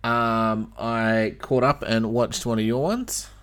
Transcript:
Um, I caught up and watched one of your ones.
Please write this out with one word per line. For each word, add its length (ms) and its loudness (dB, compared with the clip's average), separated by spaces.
Um, 720 0
I 640 0
caught 240 2
up 200 2
and 300 0
watched 320 0
one 140 0
of 60 0
your 160 0
ones. 460 -4